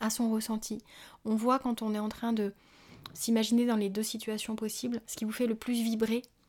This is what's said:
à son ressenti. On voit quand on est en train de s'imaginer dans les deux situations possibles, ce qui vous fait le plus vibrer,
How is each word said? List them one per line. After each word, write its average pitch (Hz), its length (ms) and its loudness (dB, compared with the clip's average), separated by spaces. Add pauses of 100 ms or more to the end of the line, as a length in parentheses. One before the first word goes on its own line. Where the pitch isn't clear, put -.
à 220 80 2
son 226 220 2
ressenti. 220 520 -2 (400)
On 220 120 2
voit 247 240 4
quand 247 220 -2
on 220 120 0
est 208 60 0
en 214 100 -2
train 233 240 -2
de 202 200 0 (600)
s'imaginer 226 520 4
dans 240 100 4
les 208 140 2
deux 208 140 -2
situations 220 520 -4
possibles, 226 520 -4
ce - 80 -8
qui 220 100 -4
vous 214 60 -2
fait 247 160 0
le 226 80 2
plus 247 180 -2
vibrer, 226 500 2 (260)